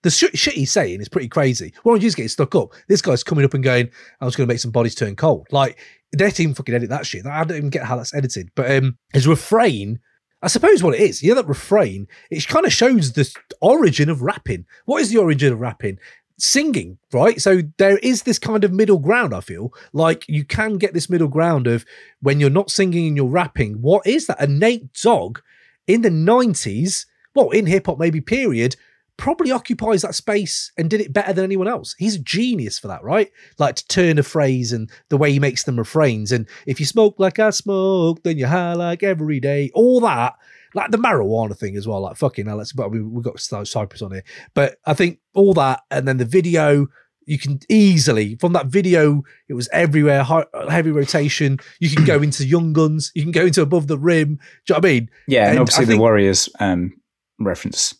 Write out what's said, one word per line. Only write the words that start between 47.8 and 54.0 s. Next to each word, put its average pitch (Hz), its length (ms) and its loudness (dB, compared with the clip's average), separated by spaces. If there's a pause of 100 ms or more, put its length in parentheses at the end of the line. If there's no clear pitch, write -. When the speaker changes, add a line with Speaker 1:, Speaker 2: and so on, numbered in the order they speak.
Speaker 1:
from 175 180 -2
that 147 120 0
video, 151 560 2 (260)
it 139 60 -8
was 120 180 -6
everywhere, 147 520 2
hi-, 151 220 0 (220)
heavy 160 220 0
rotation. 147 680 0 (200)
You 165 160 0
can 156 100 4
go 147 180 4
into 147 220 -2
Young 160 280 2
Guns, 156 420 0
you 160 80 -4
can 165 80 -4
go 175 160 2
into 175 160 2
Above 151 240 0
the 143 120 -2
Rim. 156 380 0